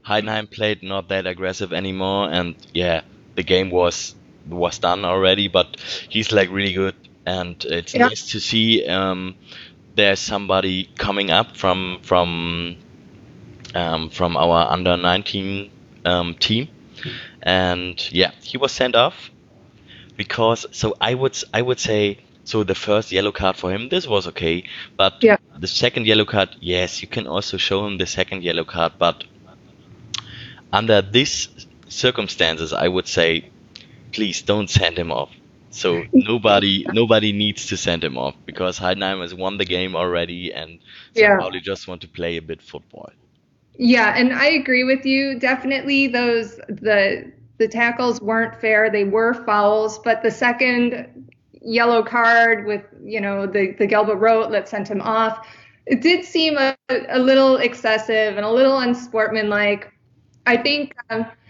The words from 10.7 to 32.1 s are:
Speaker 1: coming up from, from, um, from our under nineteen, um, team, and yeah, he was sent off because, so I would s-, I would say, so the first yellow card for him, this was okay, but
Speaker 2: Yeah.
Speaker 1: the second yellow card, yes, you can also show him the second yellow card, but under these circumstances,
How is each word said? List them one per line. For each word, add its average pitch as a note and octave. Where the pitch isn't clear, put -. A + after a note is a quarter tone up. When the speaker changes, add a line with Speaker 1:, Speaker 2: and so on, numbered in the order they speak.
Speaker 1:
coming G2+
up G2+
from, F#2
from, E2+
um, E2
from E2+
our E2
under F2+
nineteen, G2
um, F2
team, A2+
and F2+
yeah, F2
he -
was C3
sent B2+
off B2+
because, A2+
so -
I A#2
would B2+
s-, -
I A2+
would B2+
say, G#2
so G#2+
the F#2+
first G#2
yellow G2
card F#2+
for F#2
him, A2
this E3+
was G2
okay, E2+
but F#2+
Speaker 2:
Yeah. G#3+
Speaker 1:
the E2
second B2
yellow G#2+
card, G2+
yes, F2+
you F#2+
can G#2
also F#2
show G2
him G2+
the F#2
second F#2
yellow E2+
card, E2
but E2+
under G#2+
these A#2+
circumstances, E2